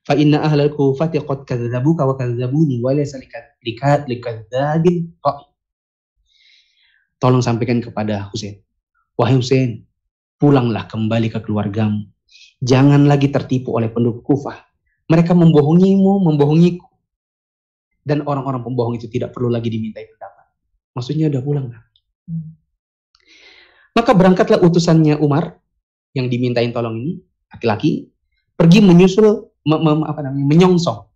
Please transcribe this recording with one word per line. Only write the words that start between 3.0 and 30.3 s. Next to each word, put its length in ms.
lika-, 400
lika-, 460
likadzabil 1120
qa'i.'" 240
Tolong 240
sampaikan 400
kepada 480
Hussein, 320
"Wahai 240
Hussein, 480
pulanglah 480
kembali 400
ke 160
keluargamu. 640
Jangan 400
lagi 240
tertipu 480
oleh 160
penduduk 320
Kufah. 320
Mereka 320
membohongimu, 880
membohongiku. 640
Dan 240
orang-orang 400
pembohong 320
itu 160
tidak 240
perlu 160
lagi 160
dimintai 480
pendapat." 320
Maksudnya 320
udah 160
pulang, 240
kan? 160
Hmm. 320
Maka 240
berangkatlah 480
utusannya 560
Umar 400
yang 160
dimintain 400
tolong 320
ini, 160
laki-laki, 560
pergi 240
menyusul, 640
me-, 80
me-, 320
apa 160
namanya, 220